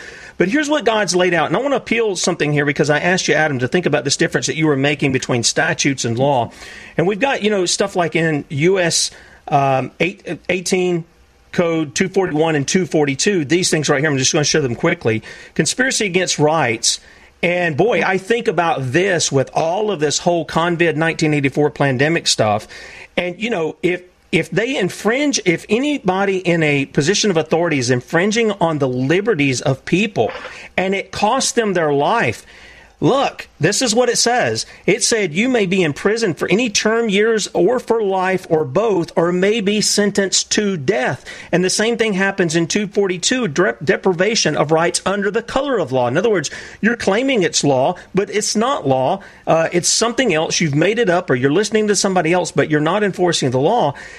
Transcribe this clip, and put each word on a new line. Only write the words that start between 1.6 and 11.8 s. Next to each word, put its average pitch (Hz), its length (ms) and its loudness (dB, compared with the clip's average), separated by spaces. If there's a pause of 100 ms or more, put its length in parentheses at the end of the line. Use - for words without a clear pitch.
want 277 100 -2
to 269 60 2
appeal 220 400 -2
something 160 360 0
here 143 140 2
because 143 240 0
I 147 80 2
asked 175 300 0
you, 156 60 2
Adam, 151 260 0
to 127 80 0
think 180 180 0
about 143 160 0
this 139 140 0
difference 151 300 0
that 139 100 -4
you 156 100 0
were 147 100 2
making 143 360 0
between 127 320 -2
statutes 151 600 0
and 117 140 -2
law. 131 320 0 (460)
And 160 100 0
we've 196 140 -2
got, 262 240 0
you 208 60 2
know, 196 140 0
stuff 202 300 -2
like 170 220 -2
in 160 320 0
U 170 320 2
S, - 320 0 (340)
um, 135 540 0
eight, 175 480 -4
eighteen 180 560 0 (480)
Code 165 420 0